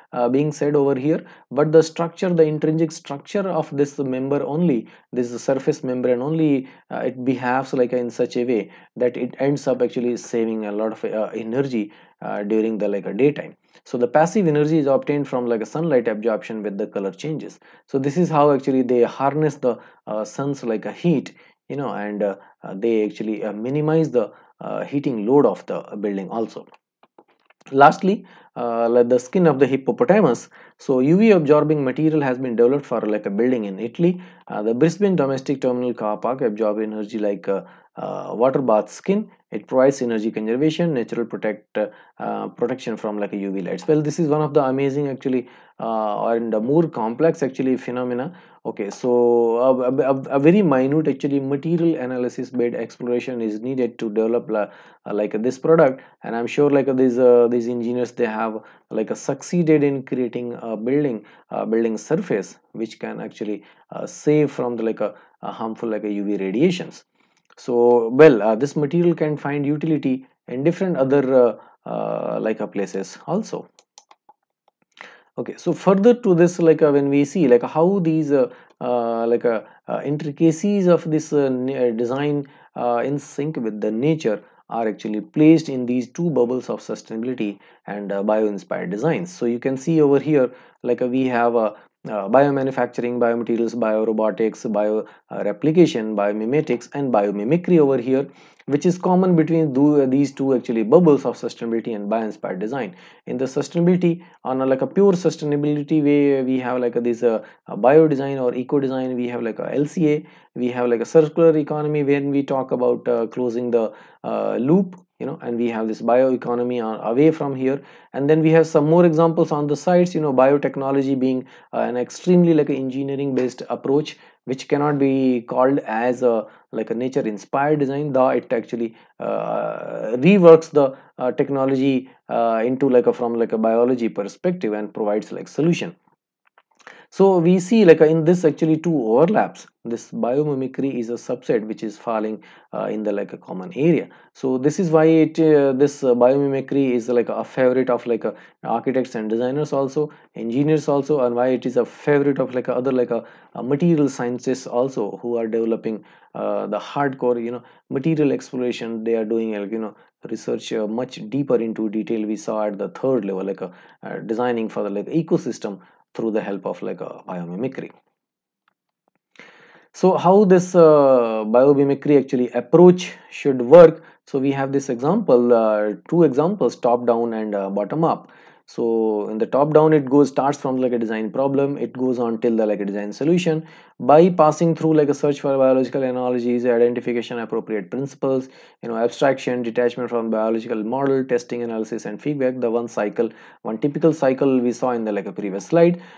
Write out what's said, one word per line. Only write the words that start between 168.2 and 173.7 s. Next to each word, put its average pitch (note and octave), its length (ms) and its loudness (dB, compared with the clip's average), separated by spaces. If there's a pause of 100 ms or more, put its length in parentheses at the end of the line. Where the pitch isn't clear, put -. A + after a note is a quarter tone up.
So F#3 240 2
how F#3+ 300 6
this, F3+ 280 4
uh, C3+ 680 6 (120)
biomimicry C#3 640 4
actually B2+ 340 0
approach F3+ 600 4 (180)
should C3 300 -2
work? D#3 420 10 (240)